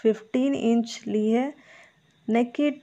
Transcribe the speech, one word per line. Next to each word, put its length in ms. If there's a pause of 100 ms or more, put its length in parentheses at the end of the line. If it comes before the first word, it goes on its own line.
फ़िफ़्टीन 520
इंच 520
ली 240
है। 220 (760)
नेक 260
की 160 (120)